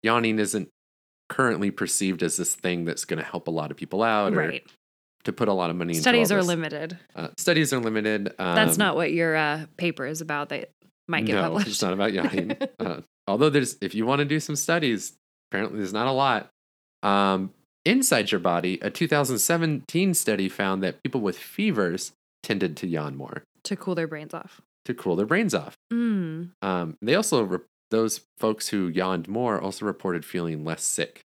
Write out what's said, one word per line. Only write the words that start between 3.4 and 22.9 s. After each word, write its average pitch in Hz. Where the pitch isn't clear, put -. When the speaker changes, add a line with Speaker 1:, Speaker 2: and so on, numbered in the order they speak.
Speaker 1:
a 82
lot 76
of -
people 101
out 107
or -
Speaker 2:
Right. -
Speaker 1:
to 107
put 113
a 101
lot 90
of 85
money 87
into 82
Speaker 2:
Studies -
Speaker 1:
all 202
Speaker 2:
are 190
Speaker 1:
this. 175
Speaker 2:
limited. 160
Speaker 1:
Uh, 82
studies 160
are 127
limited. 107
Speaker 2:
That's 95
Speaker 1:
Um, 160
Speaker 2:
not 185
what 156
your, 165
uh, 156
paper 160
is 156
about 147
that -
might 156
get -
Speaker 1:
no, 98
Speaker 2:
published. 190
Speaker 1:
it's 101
not 92
about 101
yawning. -
Speaker 2:
<laughs> -
Speaker 1:
Uh, 220
although 151
there's, 135
if 95
you 110
wanna 139
do 151
some 151
studies, 151
apparently 101
there's 95
not 113
a 135
lot. 131
Um, 98
inside 185
your 101
body, 87
a 202
two 175
thousand 135
seventeen 170
study 98
found 95
that -
people 131
with 101
fevers 107
tended 92
to 92
yawn 76